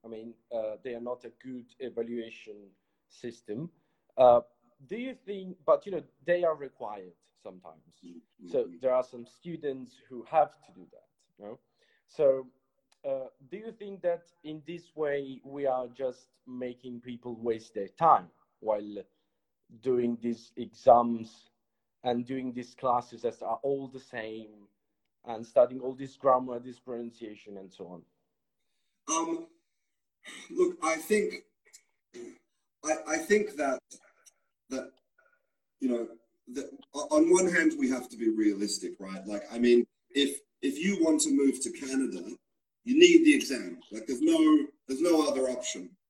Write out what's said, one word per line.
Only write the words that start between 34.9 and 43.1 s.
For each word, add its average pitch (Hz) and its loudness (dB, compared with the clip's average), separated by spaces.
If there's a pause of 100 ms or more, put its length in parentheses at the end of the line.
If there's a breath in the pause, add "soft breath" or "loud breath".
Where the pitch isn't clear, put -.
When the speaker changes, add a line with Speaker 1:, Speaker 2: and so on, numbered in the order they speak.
Speaker 2:
you - -2
know, 117 -2 (460)
that - -10 (240)
o-, - -6
on 330 6
one 180 4
hand, 156 4
we 131 2
have 123 -4
to 117 -18
be 110 0
realistic, 104 0
right? 95 -12
Like, 104 -8 (100)
I 117 -8
mean, 120 6 (240)
if, 139 0 (220)
if 139 -2
you 180 0
want 160 4
to 151 0
move 135 2
to 123 -4
Canada, 131 -4 (640)
you 254 2
need 339 10